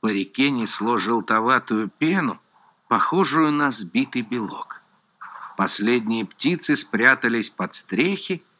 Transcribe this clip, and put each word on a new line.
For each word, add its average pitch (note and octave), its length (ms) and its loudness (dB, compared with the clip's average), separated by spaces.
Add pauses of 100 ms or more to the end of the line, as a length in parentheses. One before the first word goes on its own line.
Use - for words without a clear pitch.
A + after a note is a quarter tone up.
По A2 80 0
реке G#2 420 0
несло A#2 480 0
желтоватую A2 880 0
пену, D#3 500 0 (500)
похожую D3+ 640 2
на D3 180 2
сбитый A#2+ 500 -2
белок. A2+ 600 -8 (760)
Последние A2 720 0
птицы D#3 500 0
спрятались A#2 720 2
под - 240 -6
стрехи E3+ 720 -2 (180)